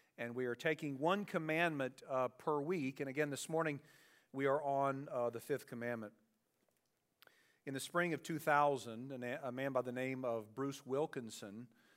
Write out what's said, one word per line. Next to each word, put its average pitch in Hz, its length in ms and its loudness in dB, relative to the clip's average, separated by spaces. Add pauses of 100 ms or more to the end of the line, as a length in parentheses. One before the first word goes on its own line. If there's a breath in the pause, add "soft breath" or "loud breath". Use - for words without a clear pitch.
(180 soft breath)
and 120 180 -4
we 127 120 0
are 120 80 0
taking 151 440 0
one 185 240 2
commandment, 156 800 0 (100)
uh, 131 160 4
per 147 320 0
week. 143 400 -2
And 139 80 -2
again, 147 220 0
this 135 180 -4
morning, 160 320 0 (540 soft breath)
we 139 140 2
are 143 140 6
on, 139 520 2
uh, 120 160 2
the 113 100 -4
fifth 131 260 -2
commandment. 117 460 -4 (1500 soft breath)
In 135 80 -6
the 135 60 -4
spring 175 340 0
of 139 80 -4
two 165 160 -4
thousand, 139 760 2
an, 123 280 -4
a 135 80 -6
man 131 220 -2
by 127 100 4
the 127 120 -4
name 131 320 -2
of 113 300 -2
Bruce 139 300 -4
Wilkinson, 123 840 -4 (300 soft breath)